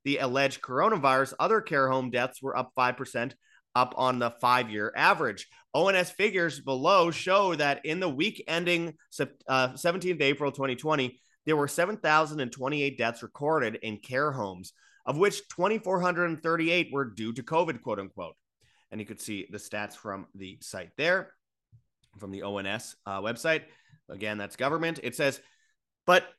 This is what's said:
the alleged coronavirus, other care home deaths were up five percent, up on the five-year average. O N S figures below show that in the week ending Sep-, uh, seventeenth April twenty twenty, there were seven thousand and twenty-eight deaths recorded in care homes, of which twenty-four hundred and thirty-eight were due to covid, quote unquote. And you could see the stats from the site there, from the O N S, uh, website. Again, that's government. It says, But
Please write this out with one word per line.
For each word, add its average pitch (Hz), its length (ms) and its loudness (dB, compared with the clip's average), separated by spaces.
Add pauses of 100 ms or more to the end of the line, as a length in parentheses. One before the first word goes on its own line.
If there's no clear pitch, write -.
the 139 140 0
alleged 131 460 2
coronavirus, 135 760 2
other 202 240 2
care 135 280 2
home 131 200 0
deaths 123 320 -2
were 131 160 -4
up 127 160 -4
five 127 240 2
percent, 127 380 -6 (400)
up 127 220 2
on 127 200 2
the 120 140 0 (100)
five-year 117 560 2
average. 156 500 2 (280)
O 175 140 4
N 190 60 2
S 180 140 2
figures 180 500 0
below 160 520 4
show 185 440 2
that 143 300 0
in 160 140 -2
the 185 100 0
week 165 380 -2
ending 170 480 0 (160)
Sep-, - 360 -4
uh, 131 280 2
seventeenth 175 460 0
April 139 300 2
twenty 135 240 -2
twenty, 143 440 0 (260)
there 156 100 4
were 143 120 2
seven 180 300 0
thousand 151 420 4
and 123 120 -4
twenty-eight 139 460 -2
deaths 117 240 0
recorded 135 640 -2
in 107 140 -6
care 139 340 -2
homes, 95 420 -8 (320)
of 143 140 -2
which 196 300 2
twenty-four 190 520 0
hundred 175 300 2
and 151 100 -6
thirty-eight 165 500 2
were 139 140 -2
due 110 280 -6
to 120 100 -8
covid, 160 380 0
quote 107 180 -4
unquote. 92 360 -10 (560)
And 107 80 -10
you 104 60 -8
could 104 160 -14
see 101 300 -8
the 104 80 -10
stats 104 340 -8
from 98 400 -10
the 95 280 -14
site 90 360 -14
there, 180 340 0 (880)
from 98 140 -14
the 98 100 -10
O 101 160 -6
N 98 80 -4
S, 104 300 -6 (100)
uh, 98 160 -6
website. 147 440 -2 (440)
Again, 107 280 -6
that's 101 200 -10
government. 160 440 -2
It 120 140 -6
says, 139 260 0 (640)
But 185 200 6 (140)